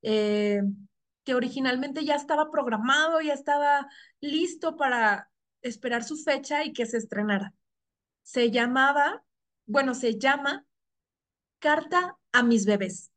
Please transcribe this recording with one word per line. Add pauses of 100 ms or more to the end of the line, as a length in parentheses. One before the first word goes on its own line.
eh, (640)
que
originalmente
ya
estaba
programado,
ya
estaba (320)
listo
para (320)
esperar
su
fecha
y
que
se
estrenara. (680)
Se
llamaba, (420)
bueno,
se
llama (920)
Carta (160)
a
mis
bebés.